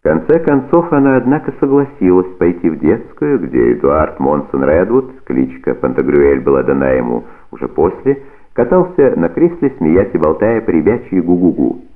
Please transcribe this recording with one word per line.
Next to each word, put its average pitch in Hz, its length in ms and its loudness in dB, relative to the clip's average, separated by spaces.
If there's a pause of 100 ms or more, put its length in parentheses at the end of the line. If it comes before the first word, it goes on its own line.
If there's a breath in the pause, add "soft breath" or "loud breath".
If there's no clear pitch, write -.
В - 40 -20
конце 80 340 2
концов, 165 520 0
она, 139 260 2
однако, 127 440 0
согласилась 135 760 2
пойти 87 320 0
в 78 80 -6
детскую, 117 640 -2
где 62 340 2
Эдуард 71 460 0
Монсон 69 440 -2
Редвуд, 104 460 0 (160)
кличка 65 480 -4
Пантагрюэль 69 680 0
была 67 220 0
дана 67 300 0
ему 60 320 -4 (260 loud breath)
уже - 180 -10
после, 95 540 -2 (320 loud breath)
катался 147 600 2
на - 120 -2
кресле, 147 480 0
смеясь 87 380 0
и 87 40 0
болтая 101 440 0
по - 80 -6
ребячьи 92 500 0
гу-гу-гу. 85 600 0 (140)